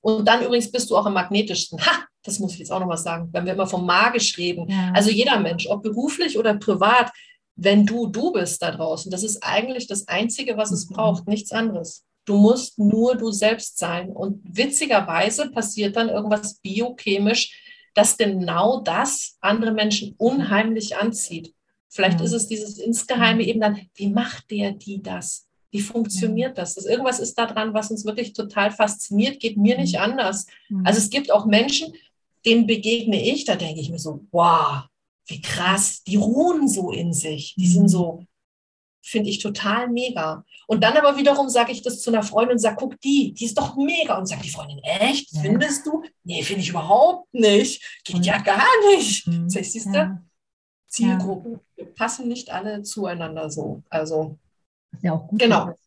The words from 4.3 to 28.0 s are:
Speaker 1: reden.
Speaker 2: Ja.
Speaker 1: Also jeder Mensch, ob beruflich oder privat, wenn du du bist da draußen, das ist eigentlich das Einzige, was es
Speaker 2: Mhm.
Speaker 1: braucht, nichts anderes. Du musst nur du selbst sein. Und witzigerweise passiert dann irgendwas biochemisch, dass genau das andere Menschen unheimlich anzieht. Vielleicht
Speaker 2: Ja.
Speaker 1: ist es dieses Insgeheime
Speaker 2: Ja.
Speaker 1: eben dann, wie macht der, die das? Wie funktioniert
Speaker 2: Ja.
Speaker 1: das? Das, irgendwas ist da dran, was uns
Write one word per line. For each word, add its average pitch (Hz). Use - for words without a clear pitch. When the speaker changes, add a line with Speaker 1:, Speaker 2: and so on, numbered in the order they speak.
Speaker 1:
reden. 175
Speaker 2:
Ja. 185
Speaker 1:
Also 208
jeder 226
Mensch, 170
ob 202
beruflich 247
oder 220
privat, 214
wenn 202
du 226
du 285
bist 175
da 175
draußen, 160
das 185
ist 214
eigentlich 240
das 202
Einzige, 226
was 208
es -
Speaker 2:
Mhm. -
Speaker 1:
braucht, 214
nichts 214
anderes. 214
Du 202
musst 226
nur 226
du 220
selbst 214
sein. 175
Und 196
witzigerweise 214
passiert 208
dann 226
irgendwas 208
biochemisch, 208
dass 208
genau 196
das 208
andere 220
Menschen 208
unheimlich 220
anzieht. 196
Vielleicht 180
Speaker 2:
Ja. 165
Speaker 1:
ist -
es 226
dieses 214
Insgeheime 233
Speaker 2:
Ja. 180
Speaker 1:
eben 220
dann, 208
wie 202
macht -
der, 202
die 196
das? 185
Wie 208
funktioniert 220
Speaker 2:
Ja. 180
Speaker 1:
das? -
Das, 190
irgendwas 240
ist -
da 233
dran, 220
was 214
uns 214